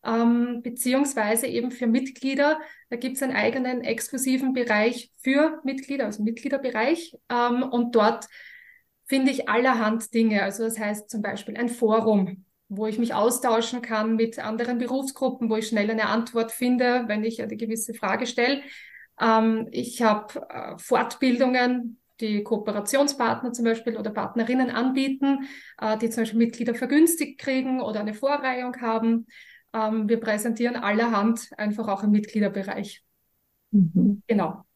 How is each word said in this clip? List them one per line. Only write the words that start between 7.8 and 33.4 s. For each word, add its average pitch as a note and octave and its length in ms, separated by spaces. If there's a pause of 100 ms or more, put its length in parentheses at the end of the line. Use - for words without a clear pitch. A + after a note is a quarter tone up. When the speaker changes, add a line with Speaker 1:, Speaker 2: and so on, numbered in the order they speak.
Speaker 1:
dort A3 320 (760)
finde C4+ 280
ich C4+ 180
allerhand A3+ 640
Dinge, G#3+ 280
also G3+ 220
das A3 140
heißt G#3 320
zum A3 100
Beispiel G3+ 380
ein A#3+ 100
Forum, G#3+ 760 (240)
wo G#3 180
ich A3 120
mich A#3 160
austauschen A#3 680
kann A3+ 360
mit A3+ 220
anderen A#3 380
Berufsgruppen, B3+ 720
wo G#3+ 80
ich A3 120
schnell G#3 220
eine A3 160
Antwort A3+ 460
finde, B3 540
wenn G#3+ 180
ich A3+ 160
eine G#3 160
gewisse A3+ 380
Frage A3 320
stelle. B3+ 340 (580)
Ähm, A3 520
ich - 320
hab, G#3+ 340
äh, - 400
Fortbildungen, B3 1200 (220)
die G#3+ 220
Kooperationspartner A#3 1120
zum A#3+ 100
Beispiel A3+ 320
oder G#3+ 140
Partnerinnen A#3 600
anbieten, C4+ 800 (320)
äh, A3 160
die A3+ 140
zum A3+ 140
Beispiel A3 160
Mitglieder A#3 340
vergünstigt D4+ 680
kriegen C4 400
oder G#3+ 200
eine G#3 120
Vorreihung B3+ 680
haben. A3+ 440 (460)
Ähm, A3 380
wir A3+ 100
präsentieren A3+ 560
allerhand A3+ 800
einfach G#3 320
auch G3 140
im G#3 80
Mitgliederbereich. G3+ 920 (680)